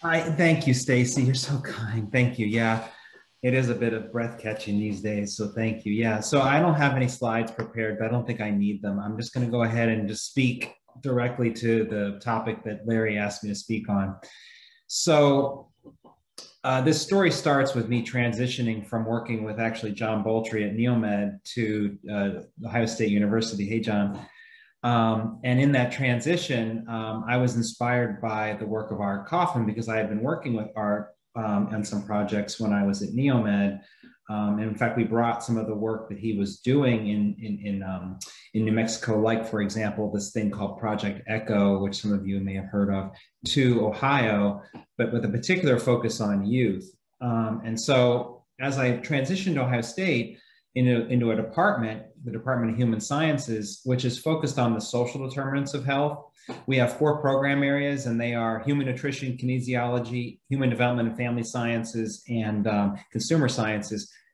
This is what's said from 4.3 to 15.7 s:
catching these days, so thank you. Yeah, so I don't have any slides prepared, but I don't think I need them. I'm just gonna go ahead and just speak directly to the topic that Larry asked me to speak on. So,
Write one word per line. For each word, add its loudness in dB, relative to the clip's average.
catching -4
these -4
days, -4
so -4
thank -2
you. -2
Yeah, 0
so 2
I 4
don't 4
have 4
any 2
slides -2
prepared, -4
but -2
I -2
don't 0
think -6
I -2
need 0
them. -2
I'm -6
just -8
gonna 0
go 2
ahead 2
and 0
just -6
speak 0
directly 0
to 2
the -4
topic -2
that -8
Larry 0
asked -4
me -6
to -4
speak -6
on. 0
So, 4